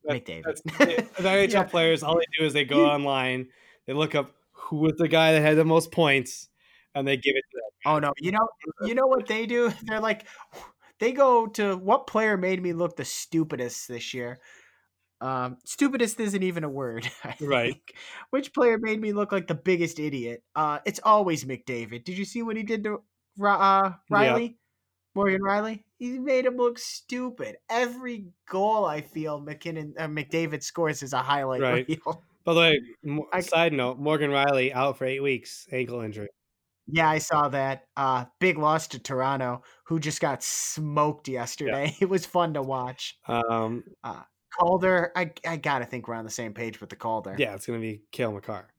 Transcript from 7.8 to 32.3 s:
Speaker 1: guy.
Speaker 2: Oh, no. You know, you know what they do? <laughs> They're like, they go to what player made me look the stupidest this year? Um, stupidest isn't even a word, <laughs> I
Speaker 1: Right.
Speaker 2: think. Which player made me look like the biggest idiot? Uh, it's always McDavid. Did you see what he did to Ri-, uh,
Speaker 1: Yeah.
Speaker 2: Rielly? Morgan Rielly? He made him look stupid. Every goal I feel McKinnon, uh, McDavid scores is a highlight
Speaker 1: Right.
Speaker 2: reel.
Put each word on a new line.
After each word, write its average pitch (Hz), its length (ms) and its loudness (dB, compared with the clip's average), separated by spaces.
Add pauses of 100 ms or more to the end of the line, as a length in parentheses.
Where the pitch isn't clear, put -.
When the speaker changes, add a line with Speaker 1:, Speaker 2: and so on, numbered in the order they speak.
Speaker 1:
guy. 143 100 2
Speaker 2:
Oh, 151 40 2
no. 143 200 0
You 165 140 -2
know, 220 160 2 (340)
you 220 120 -2
know 262 140 4
what 254 180 2
they 220 200 -2
do? 240 320 2
<laughs> - 40 -18
They're 220 160 -4
like, 214 280 -2 (760)
they 233 120 2
go 254 360 6
to 202 280 -2
what 202 300 2
player 214 300 2
made 185 260 0
me 180 120 -2
look 170 220 -2
the 139 80 -8
stupidest 151 840 -4
this 120 260 -10
year? 123 240 -8 (800)
Um, 127 440 -4
stupidest 240 560 0
isn't 202 240 -2
even 175 180 -2
a 151 60 -4
word, 123 480 -6
<laughs> - 80 -18
I 120 160 -10
Speaker 1:
Right. 131 320 0
Speaker 2:
think. - 220 -18 (360)
Which 277 240 -2
player 240 240 4
made 220 220 -2
me 214 120 -2
look 202 200 0
like 190 160 -2
the 170 60 0
biggest 170 440 0
idiot? 131 460 -6 (100)
Uh, 151 300 0
it's - 180 -4
always 202 420 4
McDavid. 120 600 -8
Did 180 120 -8
you 196 80 -4
see 233 180 -6
what 226 140 -4
he 220 60 -4
did 214 220 -4
to 214 180 -4 (340)
Ri-, 202 140 2
uh, 196 400 6 (200)
Speaker 1:
Yeah. 208 60 2
Speaker 2:
Rielly? 233 400 4 (600)
Morgan 196 240 2
Rielly? 208 420 -2 (160)
He 247 220 -6
made 254 260 2
him 247 100 0
look 240 220 2
stupid. 247 760 -8 (120)
Every 240 580 -4 (220)
goal 208 360 2
I 151 160 -2
feel 151 400 -6
McKinnon, 151 580 -10
uh, 160 80 -4
McDavid 151 560 -4
scores 156 400 -4
is 135 100 -8
a 131 60 0
highlight 131 440 0
Speaker 1:
Right. 127 260 0
Speaker 2:
reel. 156 340 -6 (120)